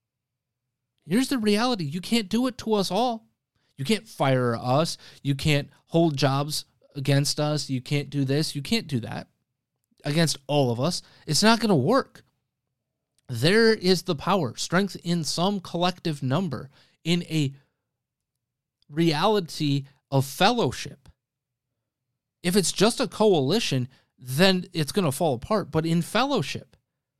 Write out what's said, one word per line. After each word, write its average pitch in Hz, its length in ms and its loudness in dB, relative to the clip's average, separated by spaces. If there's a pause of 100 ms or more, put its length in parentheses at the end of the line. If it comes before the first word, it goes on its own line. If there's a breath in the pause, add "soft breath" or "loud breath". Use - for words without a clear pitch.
(1040)
Here's 226 240 0
the 269 100 0
reality. 214 460 0
You 156 160 -6
can't 226 280 -2
do 240 180 2
it 247 120 -6
to 220 140 -2
us 196 180 0
all. 226 340 -2 (520)
You 139 80 -6
can't 214 220 0
fire 127 480 2
us. 131 420 0 (260 loud breath)
You 139 100 0
can't 143 360 0 (180 soft breath)
hold 165 300 2
jobs 143 480 -2 (300)
against 143 440 0
us. 151 300 -2
You 131 120 -4
can't 143 280 -4
do 139 160 -2
this. 139 300 -2
You 143 60 -8
can't 214 260 -4
do 143 120 -2
that 110 280 -10 (800)
against 151 320 0 (100)
all 139 240 2
of 113 80 -2
us. 160 220 -2 (240 soft breath)
It's 143 160 0
not 220 180 4
gonna 220 160 2
work. 175 480 0 (1040)
There 190 460 2
is 185 300 0
the 175 120 -2
power, 165 400 -2
strength 190 480 -2
in 170 200 -2
some 190 360 -2
collective 175 640 -4
number, 147 480 -4 (340 soft breath)
in 175 200 0
a 147 300 -2 (1400)
reality 156 960 0 (260 loud breath)
of 135 140 4
fellowship. - 840 -2 (1300)
If 180 120 0
it's 190 160 2
just 208 280 2
a 254 80 0
coalition, 151 800 2 (300 soft breath)
then 175 560 2
it's 156 180 -4
gonna 175 200 0
fall 156 220 0
apart. 147 380 -4
But 160 140 0
in 165 160 0
fellowship, 226 760 -2 (440)